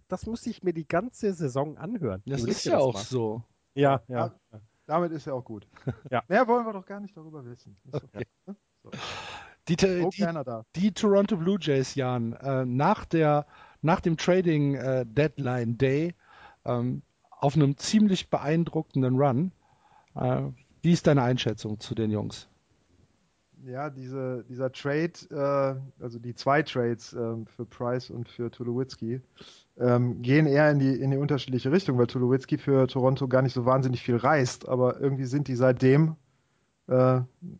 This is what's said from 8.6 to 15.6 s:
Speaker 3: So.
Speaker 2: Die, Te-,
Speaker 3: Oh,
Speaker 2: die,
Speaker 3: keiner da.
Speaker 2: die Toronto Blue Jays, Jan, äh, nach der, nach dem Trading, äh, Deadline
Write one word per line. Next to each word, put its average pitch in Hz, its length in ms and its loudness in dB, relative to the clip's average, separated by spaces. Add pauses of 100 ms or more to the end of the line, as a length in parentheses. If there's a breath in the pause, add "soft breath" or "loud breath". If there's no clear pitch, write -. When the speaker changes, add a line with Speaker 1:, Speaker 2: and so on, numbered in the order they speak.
Speaker 3:
So. - 80 -20 (760 loud breath)
Speaker 2:
Die, 170 80 2
Te-, 180 280 2
Speaker 3:
Oh, 175 60 0
Speaker 2:
die, 196 140 -6
Speaker 3:
keiner 165 200 -4
da. 113 220 -10 (100)
Speaker 2:
die 190 180 2
Toronto 202 440 2
Blue 180 240 0
Jays, 135 320 0
Jan, 123 400 -2
äh, 131 320 -4
nach 139 400 0
der, 147 400 2 (380 loud breath)
nach 165 160 4
dem 165 180 0
Trading, 165 580 2
äh, 131 300 -2
Deadline 123 720 -2